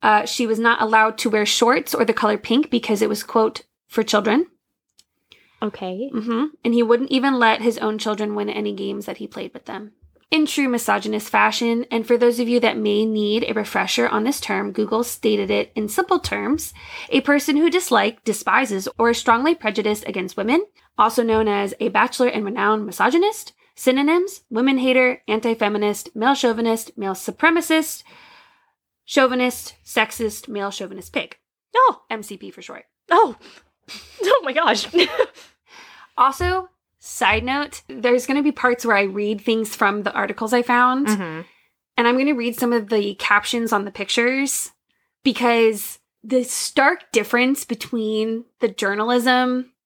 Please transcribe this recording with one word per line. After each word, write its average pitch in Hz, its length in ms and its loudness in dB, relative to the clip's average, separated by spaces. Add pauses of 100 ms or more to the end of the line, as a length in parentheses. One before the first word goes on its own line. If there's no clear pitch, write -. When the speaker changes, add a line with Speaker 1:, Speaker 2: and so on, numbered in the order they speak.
Speaker 1:
uh, 214 220 4
she 240 200 -2
was 220 140 0
not 233 220 2
allowed 220 380 2
to 240 100 0
wear 208 160 2
shorts 247 500 2
or - 100 2
the 220 80 0
color 214 240 0
pink 233 320 0
because 226 320 0
it 214 80 2
was, 208 140 -4
quote, - 400 0 (240)
"for - 160 -2
children." 214 420 2 (1160)
Speaker 2:
Okay. 208 520 -8
Speaker 1:
Mm-hmm. 233 320 -4 (180)
And 233 100 0
he 240 100 4
wouldn't 240 280 2
even 262 280 2
let 226 220 4
his 226 180 0
own 214 180 -2
children 208 380 -4
win 208 140 -4
any 208 260 -4
games 202 300 -8
that 190 120 -10
he 208 80 -12
played 196 280 -12
with - 120 -18
them. 208 280 -14 (360)
In 311 160 2
true 285 220 -2
misogynist 214 600 -2
fashion, 233 600 0
and 226 160 -2
for 240 120 2
those 240 220 2
of 233 100 0
you 240 100 4
that 226 180 0
may 214 280 2
need 214 420 0
a 220 60 -4
refresher 202 560 -2
on 214 160 -2
this 277 160 -2
term, 202 320 -4
Google 220 300 0
stated 208 460 -2
it 208 240 0
in 214 140 -4
simple 370 320 0
terms, - 540 -4 (360)
"A 277 120 2
person 285 340 2
who 320 140 4
dislike, 226 560 0
despises, 208 640 0 (100)
or 233 120 4
is 233 60 0
strongly 247 380 2
prejudiced 208 500 -2
against 190 320 -6
women, 262 280 2 (320)
also 226 260 2
known 220 240 2
as 202 320 -2
a 214 80 -2
bachelor 233 400 2
and 214 160 -2
renowned 208 420 0
misogynist." 277 680 0 (200)
Synonyms: 302 760 0
women 254 300 0
hater, 254 500 2
anti-feminist, 214 840 -2
male 220 200 2
chauvinist, 226 600 -2
male 196 160 -4
supremacist, 320 920 0 (1000)
chauvinist, 254 680 0 (100)
sexist, 220 640 -4
male 202 220 -6
chauvinist 190 420 -14
pig. - 240 -8 (380)
Speaker 2:
Oh. 523 340 4
Speaker 1:
M 220 120 -8
C 208 160 -14
P 196 140 -18
for - 100 -20
short. - 220 -16 (260)
Speaker 2:
Oh. 339 320 4
<laughs> - 40 -20 (840)
Oh 508 140 4
my 277 80 -6
gosh. 320 400 0
<laughs> 330 60 2 (1200)
Speaker 1:
Also, 359 480 2 (320)
side 220 440 0
note, 277 440 -4
there's 247 380 0
gonna 277 160 0
be 294 100 2
parts 240 320 0
where 226 140 2
I 196 60 4
read 208 360 -2
things 220 360 -2
from 208 260 0
the 196 120 -4
articles - 380 -4
I 240 120 2
found, 247 440 2
Speaker 2:
Mm-hmm. 175 340 -4 (540)
Speaker 1:
and 233 120 2
I'm 247 100 4
gonna 277 160 2
read 233 260 -2
some 240 140 0
of 220 160 -2
the 208 260 0
captions 220 560 0
on 202 140 0
the 202 60 -10
pictures, 254 800 -2 (520)
because 233 760 2 (240)
the 254 200 0
stark - 680 0
difference 247 540 0
between 226 800 -4 (160)
the 240 60 2
journalism 247 1040 0 (120)